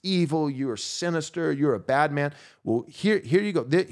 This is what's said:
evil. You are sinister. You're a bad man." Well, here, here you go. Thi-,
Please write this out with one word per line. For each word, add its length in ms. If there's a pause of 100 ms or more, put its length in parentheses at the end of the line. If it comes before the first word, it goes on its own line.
evil. 460
You 220
are 60
sinister. 760
You're 240
a 40
bad 320
man." 220 (300)
Well, 240
here, 320
here 220
you 120
go. 100
Thi-, 280